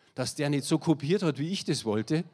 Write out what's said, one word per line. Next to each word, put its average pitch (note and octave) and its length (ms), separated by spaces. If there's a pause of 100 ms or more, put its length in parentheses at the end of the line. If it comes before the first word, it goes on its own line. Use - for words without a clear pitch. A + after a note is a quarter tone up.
(160)
dass B2 180
der C#3+ 160
nicht C#3+ 140
so D#3+ 160
kopiert E3 440
hat, C#3 160
wie D#3 100
ich F#3+ 160
das B2+ 180
wollte. A2 400 (100)